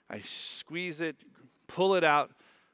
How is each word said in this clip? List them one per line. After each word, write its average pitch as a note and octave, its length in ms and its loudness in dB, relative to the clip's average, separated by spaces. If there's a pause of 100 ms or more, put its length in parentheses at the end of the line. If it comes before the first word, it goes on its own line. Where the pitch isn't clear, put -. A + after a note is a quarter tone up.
I G#2+ 100 -10
squeeze D#3+ 800 -10
it, D#3+ 160 -4 (520)
pull F#3+ 280 2
it F3 80 2
out, D3 280 4 (420)